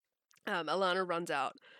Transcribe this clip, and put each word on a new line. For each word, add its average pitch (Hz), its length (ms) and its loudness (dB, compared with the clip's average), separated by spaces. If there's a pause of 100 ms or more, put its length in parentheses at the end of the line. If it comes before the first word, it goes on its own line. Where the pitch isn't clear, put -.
(460)
Um, 175 220 -2
Alana 185 380 2
runs 170 220 -2
out 139 280 -2 (240)